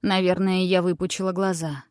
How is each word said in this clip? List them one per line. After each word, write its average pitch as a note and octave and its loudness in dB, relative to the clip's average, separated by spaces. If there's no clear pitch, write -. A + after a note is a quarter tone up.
Наверное, F#3 2
я F3+ 2
выпучила F#3 -2
глаза. E3 -4